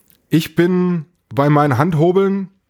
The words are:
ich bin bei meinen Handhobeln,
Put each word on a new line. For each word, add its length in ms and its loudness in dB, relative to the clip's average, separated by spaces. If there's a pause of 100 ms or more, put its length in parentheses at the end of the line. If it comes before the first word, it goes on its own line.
(300)
ich 260 -2
bin 480 0 (300)
bei 160 0
meinen 280 2
Handhobeln, 720 0 (220)